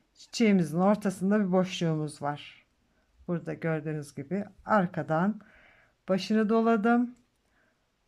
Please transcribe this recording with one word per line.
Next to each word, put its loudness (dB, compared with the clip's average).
çiçeğimizin 2
ortasında 2
bir -2
boşluğumuz -2
var. -8
Burada -6
gördüğünüz -6
gibi -6
arkadan 0
başını 0
doladım. 2